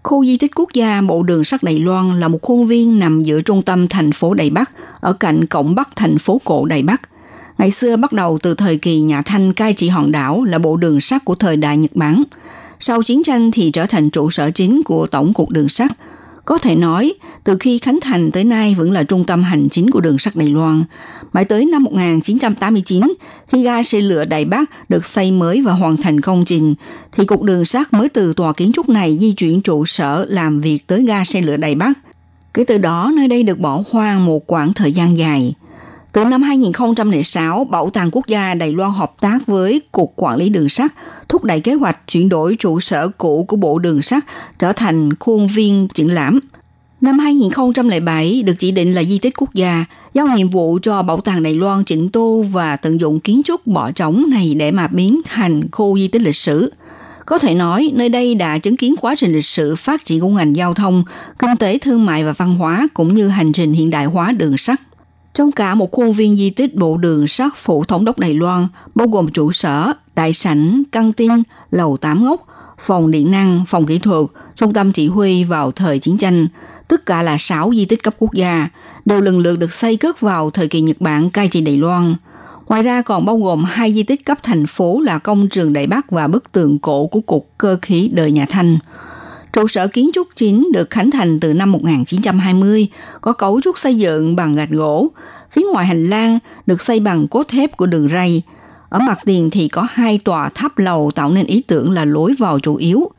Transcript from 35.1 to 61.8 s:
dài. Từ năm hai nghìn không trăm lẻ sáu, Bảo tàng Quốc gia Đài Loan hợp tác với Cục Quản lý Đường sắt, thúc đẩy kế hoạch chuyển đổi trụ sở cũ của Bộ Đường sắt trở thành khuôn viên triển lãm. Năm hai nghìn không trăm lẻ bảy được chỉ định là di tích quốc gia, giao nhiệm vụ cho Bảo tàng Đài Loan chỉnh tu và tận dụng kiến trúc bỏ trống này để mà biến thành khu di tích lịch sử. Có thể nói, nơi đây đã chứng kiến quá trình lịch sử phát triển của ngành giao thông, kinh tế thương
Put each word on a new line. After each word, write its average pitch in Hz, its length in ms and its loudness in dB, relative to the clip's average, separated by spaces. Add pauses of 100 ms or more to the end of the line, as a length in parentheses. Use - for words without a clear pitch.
dài. 143 360 0 (580)
Từ 214 120 2
năm 254 180 2
hai 285 140 2
nghìn 220 160 2
không 233 220 0
trăm 220 160 0
lẻ 151 120 0
sáu, 175 420 -2
Bảo 170 260 -2
tàng 175 220 -2
Quốc 254 140 -2
gia 196 280 -2
Đài 165 180 -2
Loan 190 200 -2
hợp 190 280 -4
tác 226 260 0
với 202 360 0 (100)
Cục - 240 0
Quản 135 220 -2
lý 175 100 0
Đường 170 200 2
sắt, 269 240 -2 (360)
thúc - 160 0
đẩy 165 160 0
kế 240 140 -2
hoạch 254 340 -2
chuyển 180 200 2
đổi 175 300 0
trụ 170 220 0
sở 165 280 -2
cũ 165 400 -2
của 214 80 -2
Bộ 165 220 0
Đường 165 240 0
sắt 285 220 -2 (340)
trở 185 140 0
thành 160 420 0
khuôn 214 320 0
viên 202 420 2
triển 170 260 0
lãm. 175 260 0 (600)
Năm 269 180 2
hai 294 160 2
nghìn 240 180 2
không 254 200 0
trăm 247 160 0
lẻ 175 120 0
bảy 165 420 0
được 190 160 0
chỉ 180 120 -2
định 180 240 0
là 170 100 0
di 196 140 0
tích 254 180 -2
quốc - 180 -4
gia, 175 300 0 (300)
giao 285 120 2
nhiệm 196 240 2
vụ 175 320 0
cho 202 200 0
Bảo 170 180 -2
tàng 185 220 -2
Đài 156 120 0
Loan 196 300 0
chỉnh 165 280 -2
tu 226 300 0
và 175 340 -2
tận 165 240 0
dụng 156 200 0
kiến 240 240 0
trúc 339 220 -4
bỏ 156 260 -2
trống 180 380 0
này 180 240 2
để 151 160 0
mà 175 160 0
biến 190 380 2
thành 165 460 -2
khu 202 280 0
di 190 100 0
tích 233 140 0
lịch 147 140 0
sử. 160 360 -2 (540)
Có - 120 0
thể 185 160 0
nói, 180 400 0
nơi 240 140 0
đây 247 260 0
đã 160 240 -2
chứng 214 180 -2
kiến 262 240 0
quá 247 140 -2
trình 180 180 0
lịch 151 120 0
sử 156 320 -4
phát 294 280 -4
triển 165 160 -2
của 180 80 0
ngành 160 280 2
giao 175 180 -2
thông, 185 300 0 (340)
kinh 240 180 2
tế 214 220 0
thương 233 280 2